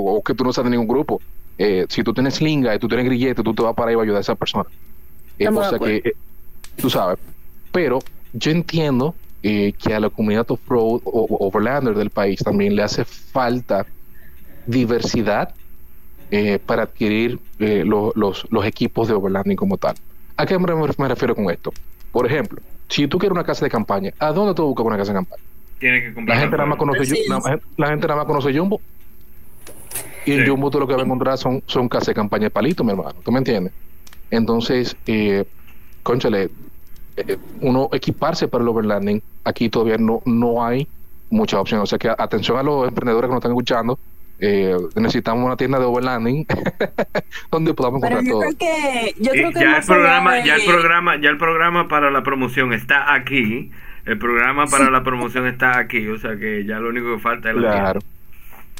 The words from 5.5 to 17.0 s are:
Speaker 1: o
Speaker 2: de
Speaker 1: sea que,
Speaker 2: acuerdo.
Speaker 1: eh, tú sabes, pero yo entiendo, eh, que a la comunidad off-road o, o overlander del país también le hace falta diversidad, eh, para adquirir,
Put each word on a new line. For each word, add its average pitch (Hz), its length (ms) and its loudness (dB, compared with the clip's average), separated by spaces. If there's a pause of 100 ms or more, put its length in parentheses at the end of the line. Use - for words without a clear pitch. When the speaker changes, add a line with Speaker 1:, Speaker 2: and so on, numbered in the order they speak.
Speaker 1:
o 196 60 0
Speaker 2:
de 117 60 0
Speaker 1:
sea - 0 -
que, 107 180 0
Speaker 2:
acuerdo. 110 140 -2
Speaker 1:
eh, - 60 -4 (600)
tú 131 140 0
sabes, 95 280 0 (540)
pero 139 280 2 (340)
yo 127 160 0
entiendo, 156 640 0 (280)
eh, 101 380 2
que - 140 0
a 107 60 0
la 107 100 2
comunidad 107 400 0
off-road 120 540 2
o, 110 260 0
o 101 180 2
overlander 113 460 2
del 104 160 0
país 98 300 0
también 101 360 2
le 104 60 4
hace 104 220 0
falta 123 840 -2 (800)
diversidad, 117 880 0 (760)
eh, 104 340 2
para 113 200 0
adquirir, 113 540 0 (200)